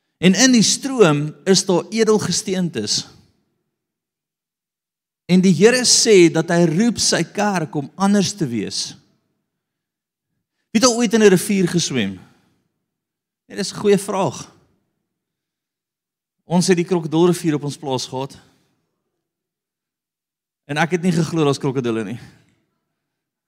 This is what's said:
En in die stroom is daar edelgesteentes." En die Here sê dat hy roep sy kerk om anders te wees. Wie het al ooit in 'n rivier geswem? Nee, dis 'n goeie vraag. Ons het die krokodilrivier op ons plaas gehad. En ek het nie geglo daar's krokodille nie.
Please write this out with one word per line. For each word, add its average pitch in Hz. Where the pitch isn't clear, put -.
En 190
in 254
die 233
stroom 160
is 190
daar 175
edelgesteentes." 185
En 185
die 185
Here 233
sê 180
dat 165
hy 175
roep 185
sy -
kerk 190
om 143
anders 196
te 160
wees. 104
Wie 214
het 240
al 240
ooit 233
in 220
'n 208
rivier 190
geswem? 113
Nee, 202
dis 196
'n -
goeie 202
vraag. 190
Ons 170
het 190
die 175
krokodilrivier 165
op 139
ons 143
plaas 131
gehad. 131
En 143
ek 175
het 160
nie 175
geglo 160
daar's 139
krokodille 120
nie. 101